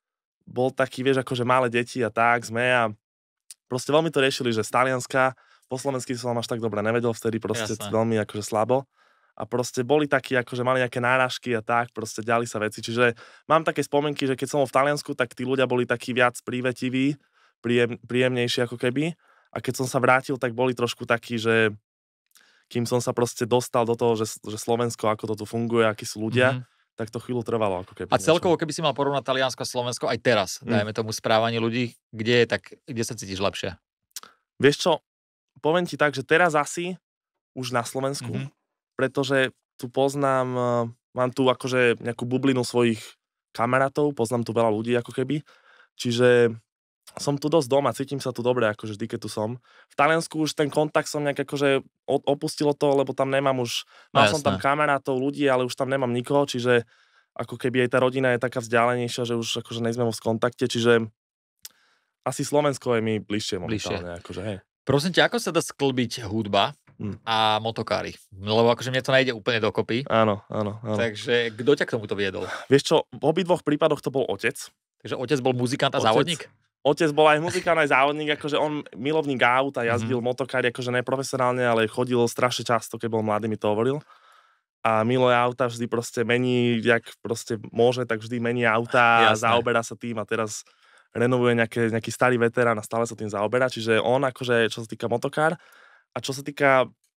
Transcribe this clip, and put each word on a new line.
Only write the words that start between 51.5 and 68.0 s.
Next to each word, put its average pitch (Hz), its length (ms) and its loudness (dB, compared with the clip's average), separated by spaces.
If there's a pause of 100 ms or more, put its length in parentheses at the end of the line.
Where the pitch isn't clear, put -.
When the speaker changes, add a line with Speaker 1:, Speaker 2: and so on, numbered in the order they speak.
Speaker 1:
o-, 139 200 -2
opustilo 147 480 0
to, 143 200 2
lebo 139 200 2
tam 135 160 -2
nemám 135 280 2
už, 120 300 -4 (220)
Speaker 2:
No 143 120 0
Speaker 1:
mal 139 60 6
som 147 140 2
tam 143 160 0
Speaker 2:
jasné. - 80 -8
Speaker 1:
kamarátov, 143 520 0
ľudí, 139 280 -2
ale 127 180 4
už 123 120 -4
tam 135 120 -4
nemám 131 220 0
nikoho, 123 360 2
čiže 123 380 2 (500)
ako - 240 -10
keby 127 260 0
aj 123 60 2
tá 127 120 2
rodina 127 300 2
je 120 100 0
taká 127 180 -4
vzdialenejšia, 120 640 0
že 120 120 -2
už 117 100 -4 (120)
akože 117 220 -8
nejsme 117 220 0
moc 113 140 0
v - 80 -14
kontakte, 113 420 0
čiže 117 400 2 (1160)
asi 139 200 -4
Slovensko 139 540 2
je 113 40 4
mi 110 180 0
bližšie 101 420 -4
Speaker 2:
Bližšie. 104 320 -4
Speaker 1:
momentálne, 87 260 -8
akože, 92 240 -12
hej. 101 160 -6 (240)
Speaker 2:
Prosím 143 300 0
ťa, 156 160 4
ako - 100 -4
sa 202 120 -4
dá 160 100 0
sklbiť 127 640 -4
hudba 104 480 0 (220)
Speaker 1:
Hm. 101 280 -10
Speaker 2:
a 110 360 2
motokári? 101 560 -4 (180)